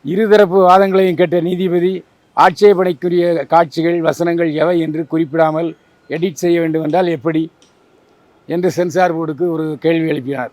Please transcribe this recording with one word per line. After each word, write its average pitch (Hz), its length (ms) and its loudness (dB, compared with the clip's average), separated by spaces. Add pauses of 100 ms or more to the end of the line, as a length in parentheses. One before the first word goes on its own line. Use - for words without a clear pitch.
இருதரப்பு 196 640 4
வாதங்களையும் 190 460 4
கேட்ட 175 240 0
நீதிபதி 180 640 -2 (320)
ஆட்சேபனைக்குரிய 175 1120 2
காட்சிகள், 170 540 0
வசனங்கள் 170 520 -2
எவை 165 260 0
என்று 156 280 -4
குறிப்பிடாமல் 160 720 -2 (320)
எடிட் 160 240 -4
செய்ய 170 260 0
வேண்டுமென்றால் 160 480 0
எப்படி 160 440 -4 (960)
என்று 175 240 -2
சென்சார் 175 460 -2
போர்டுக்கு 160 320 -4
ஒரு 156 300 -4
கேள்வி 160 320 0
எழுப்பினார். 131 420 -6